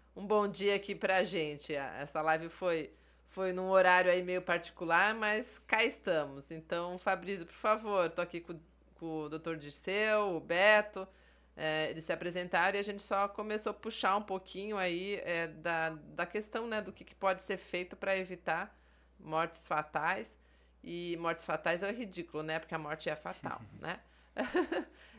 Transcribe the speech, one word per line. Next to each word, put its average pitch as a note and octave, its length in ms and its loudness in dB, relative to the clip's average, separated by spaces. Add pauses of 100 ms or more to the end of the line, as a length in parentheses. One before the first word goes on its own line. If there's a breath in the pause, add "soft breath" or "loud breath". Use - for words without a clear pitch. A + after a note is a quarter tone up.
(160 soft breath)
um G3+ 100 -8
bom G#3 200 4
dia G3+ 280 2
aqui G3 200 -2
pra F#3+ 300 4
gente. D#3 500 -4
A, C3 240 -4
essa D3 240 -4
live D#3+ 260 2
foi, E3 440 -2 (360 soft breath)
foi F#3+ 240 -2
num F#3 160 -2
horário F#3 420 8
aí F3+ 120 6
meio F3+ 200 -2
particular, F3 720 2
mas G#3+ 520 -2
cá A3 180 4
estamos. D3 680 -2
Então, E3+ 480 -4
Fabrício, F#3 460 -2
por - 100 -18
favor, G#3+ 560 2
tô F3 120 -2
aqui E3+ 180 -6
com, E3+ 180 -12 (360)
com D#3+ 280 -6
o D3 60 -6
doutor D#3+ 280 -6
Dirceu, G3+ 800 0
o D#3 40 -4
Beto. G3+ 680 4 (500 soft breath)
É, D#3 340 0
eles D#3 140 -8
se - 80 -2
apresentaram F3+ 640 0
e G3+ 40 0
a G3+ 40 -2
gente G3+ 180 -8
só G3+ 260 0
começou G#3+ 420 -4
a G3+ 40 -4
puxar G#3 420 0
um G#3+ 60 0
pouquinho G3 540 -6
aí, F#3 480 -2
é, E3+ 240 -2
da, D#3+ 420 -2
da D#3 360 -6
questão, A3 400 -4
né, G#3+ 160 -2
do G3 100 -10
que, - 120 -20
que - 100 -20
pode F#3+ 280 0
ser F#3+ 140 -4
feito F3+ 400 -6
pra G3 200 0
evitar F3+ 600 -4 (420 soft breath)
mortes D#3+ 480 -4
fatais. E3 720 -2 (440 soft breath)
E F3 360 -6
mortes E3 260 -2
fatais E3 380 -2
é G3+ 80 -2
ridículo, F#3 520 -8
né? D#3+ 160 -2
Porque D#3+ 160 -10
a D#3+ 40 -2
morte D#3 300 -6
é D3+ 80 -2
fatal, - 440 -10 (100)
<laughs> G2+ 100 -18
né? E3 200 -8 (360 soft breath)
<laughs> - 580 -2 (240 loud breath)